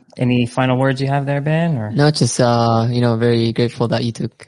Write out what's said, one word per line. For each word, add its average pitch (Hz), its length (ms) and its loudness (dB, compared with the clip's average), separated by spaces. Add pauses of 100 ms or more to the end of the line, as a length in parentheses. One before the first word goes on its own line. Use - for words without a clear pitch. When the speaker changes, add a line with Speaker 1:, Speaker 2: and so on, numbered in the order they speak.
(160)
Speaker 1:
any 123 300 0
final 127 320 0
words 135 240 0
you 135 60 -2
have 139 180 -2
there, 143 160 -2
Ben, 156 360 0
or? 107 140 -6
Speaker 2:
No, 143 200 2
just, 135 280 0
uh, 117 520 2
you 120 100 0
know, 117 160 2
very 117 340 2
grateful 120 360 -2
that 117 160 -2
you 120 80 -4
took - 360 -10